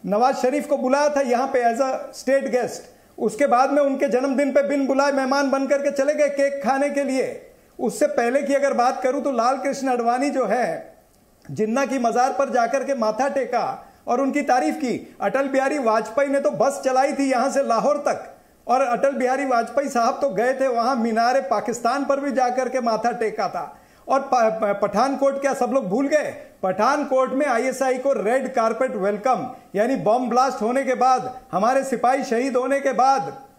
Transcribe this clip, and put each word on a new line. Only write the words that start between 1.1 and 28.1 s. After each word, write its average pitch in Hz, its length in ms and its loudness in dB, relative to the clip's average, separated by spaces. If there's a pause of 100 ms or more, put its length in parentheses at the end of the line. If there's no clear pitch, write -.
यहाँ 247 360 0
पे 240 180 2
as 233 60 -4
a 262 140 0 (300)
state 262 300 0
guest। 240 240 -2 (400)
उसके - 280 0
बाद 262 260 4
में 285 100 4
उनके 277 260 0
जन्मदिन 262 440 0
पे 277 160 4
बिन 277 180 0
बुलाए 277 260 2
मेहमान 269 380 0
बन 269 160 0
करके 277 240 0
चले 277 240 0
गए 294 140 2
केक 277 360 -2
खाने 269 260 0
के 285 140 -2
लिए। 254 460 -4 (300)
उससे 254 260 0
पहले 269 360 0
की 277 120 0
अगर 277 180 2
बात 247 300 0
करूं 254 200 0
तो 277 100 -2
लाल 247 260 0
कृष्ण 269 300 -4
आडवाणी 247 420 0
जो 247 160 0
है, 196 500 -2 (540)
जिन्ना 220 360 0
की 262 120 -4
मजार 240 340 0
पर 277 180 -2
जाकर 240 340 0
के 277 100 -2
माथा 226 340 0
टेका 233 640 -4 (140)
और 247 140 0
उनकी 277 220 0
तारीफ 285 340 2
की। 240 440 -6
अटल 262 280 0
बिहारी 269 300 0
वाजपेयी 226 500 0
ने 277 120 0
तो 285 100 0
बस 269 340 0
चलाई 262 280 2
थी 269 180 0
यहाँ 254 200 2
से 262 120 0
लाहौर 233 340 2
तक, - 380 -4 (340)
और 247 120 4
अटल 254 300 2
बिहारी 254 340 0
वाजपेयी 254 440 0
साहब 233 340 0
तो 277 80 0
गए 233 240 0
थे 262 120 0
वहां 240 300 0
मीनार 233 440 2
पाकिस्तान 233 640 -2
पर 277 160 0
भी 277 120 -2
जाकर 247 360 0
के 254 120 -2
माथा 233 320 0
टेका 214 360 -2
था। 165 300 -8 (300)
और 269 120 2
प-, 277 140 -8
प-, 220 480 0
पठानकोट 269 580 0
क्या 277 140 0
सब 240 160 0
लोग 254 180 0
भूल 262 200 0
गए? 262 260 0 (280)
पठानकोट 254 680 2
में 277 140 0
आईएसआई 254 520 0
को 269 140 0